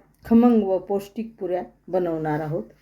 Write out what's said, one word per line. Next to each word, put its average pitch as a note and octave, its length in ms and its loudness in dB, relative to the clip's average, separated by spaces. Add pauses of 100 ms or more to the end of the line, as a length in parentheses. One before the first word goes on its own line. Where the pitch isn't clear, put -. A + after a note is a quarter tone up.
(260)
खमंग A#3 380 6
व F#3+ 140 0
पौष्टिक G3+ 600 -8
पुऱ्या F#3 240 -4 (240)
बनवणार D#3+ 520 -2
आहोत. D#3+ 240 -6 (180)